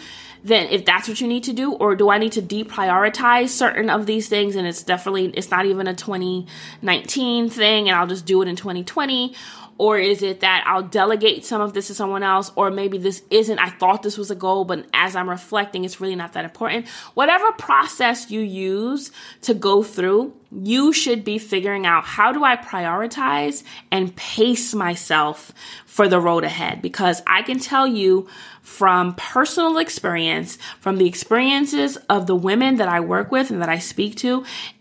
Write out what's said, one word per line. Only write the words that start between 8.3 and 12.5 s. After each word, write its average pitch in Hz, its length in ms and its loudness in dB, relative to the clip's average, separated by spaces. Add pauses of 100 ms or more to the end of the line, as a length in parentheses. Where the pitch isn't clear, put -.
it 180 60 -2
in 175 60 -4
twenty 180 300 -8
twenty, 254 500 -4 (440)
or 214 200 4
is 196 240 0
it 190 180 -4
that 190 260 2
I'll 190 160 2
delegate 208 640 0
some 214 160 -2
of 202 100 -2
this 196 140 -6
to 196 80 -10
someone 196 280 -4
else, 190 340 0